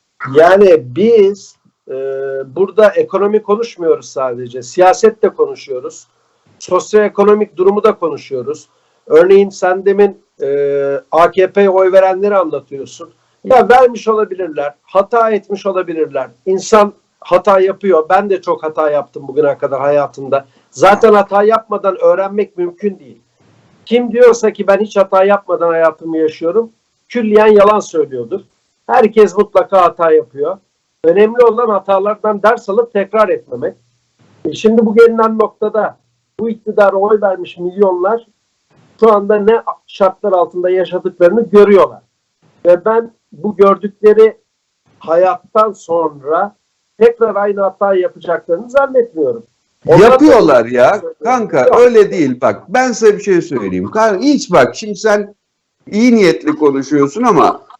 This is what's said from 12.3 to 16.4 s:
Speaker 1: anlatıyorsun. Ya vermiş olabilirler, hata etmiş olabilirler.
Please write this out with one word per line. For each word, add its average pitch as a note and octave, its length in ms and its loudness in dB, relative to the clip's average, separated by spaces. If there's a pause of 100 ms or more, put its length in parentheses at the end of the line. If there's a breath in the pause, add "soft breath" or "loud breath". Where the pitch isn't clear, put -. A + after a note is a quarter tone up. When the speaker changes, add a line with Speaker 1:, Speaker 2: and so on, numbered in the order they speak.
Speaker 1:
anlatıyorsun. C#3+ 720 -8 (340)
Ya G#3 260 2
vermiş A#3+ 380 2
olabilirler, F3+ 720 -4
hata A3 500 -2
etmiş G3 340 -8
olabilirler. D#3+ 640 -6 (160)